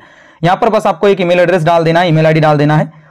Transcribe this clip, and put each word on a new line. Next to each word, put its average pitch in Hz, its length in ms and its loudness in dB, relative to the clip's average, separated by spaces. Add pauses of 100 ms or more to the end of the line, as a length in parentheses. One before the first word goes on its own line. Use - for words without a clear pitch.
(420)
यहाँ 180 140 0
पर 233 140 0
बस 214 160 -2
आपको 202 220 -2
एक 185 120 0
ईमेल 180 200 0
एड्रेस 175 240 0
डाल 170 200 2
देना 165 160 0
है, 180 80 0
ईमेल 160 180 0
आईडी 160 140 0
डाल 151 180 2
देना 147 180 0
है। 151 140 -2 (200)